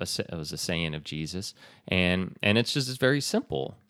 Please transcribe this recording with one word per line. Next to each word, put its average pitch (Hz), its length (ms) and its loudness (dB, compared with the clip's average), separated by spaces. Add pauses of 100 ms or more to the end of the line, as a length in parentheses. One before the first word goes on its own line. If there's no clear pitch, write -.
a - 40 -4
sa-, - 240 -2
it - 60 -6
was 76 160 -6
a 80 60 -6
saying 82 380 -2
of 76 80 -8
Jesus. 78 500 -6 (340)
And, 90 540 2
and 104 160 6
it's - 160 2
just, 131 160 -2
it's 127 80 -6
very 135 240 4
simple. - 560 -2 (120)